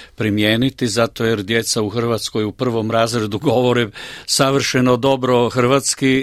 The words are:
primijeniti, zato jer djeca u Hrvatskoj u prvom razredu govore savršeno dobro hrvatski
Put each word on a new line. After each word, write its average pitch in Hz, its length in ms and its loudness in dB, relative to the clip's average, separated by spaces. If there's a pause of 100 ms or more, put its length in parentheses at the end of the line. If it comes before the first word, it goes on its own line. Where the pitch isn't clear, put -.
(140)
primijeniti, 110 760 0
zato 113 360 -2
jer 113 180 0
djeca 113 400 -2
u 104 60 -2
Hrvatskoj 113 560 -2
u 101 80 -4
prvom 113 380 -2
razredu 110 480 0
govore 123 500 2 (380)
savršeno 127 680 2
dobro 123 520 2
hrvatski 131 720 0